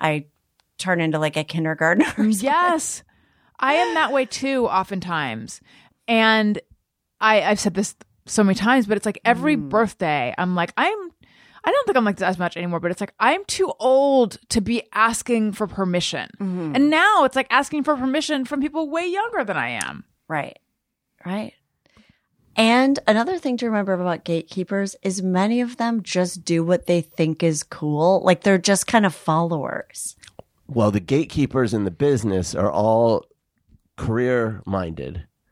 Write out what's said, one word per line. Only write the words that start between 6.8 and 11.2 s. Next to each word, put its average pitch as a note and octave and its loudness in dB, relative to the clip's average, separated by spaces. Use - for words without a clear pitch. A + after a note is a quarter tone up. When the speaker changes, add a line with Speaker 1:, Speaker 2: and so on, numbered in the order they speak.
Speaker 2:
I, G#3+ 4
I've G3 2
said F#3 -2
this G3 -4
so - 2
many F#3+ 4
times, A#3 2
but G#3 0
it's G3+ -6
like G#3 -4
every B3+ 2
Speaker 1:
Mm. D3 -6
Speaker 2:
birthday, D3+ 0
I'm F3+ 0
like, F3 -2
I'm, F4+ -2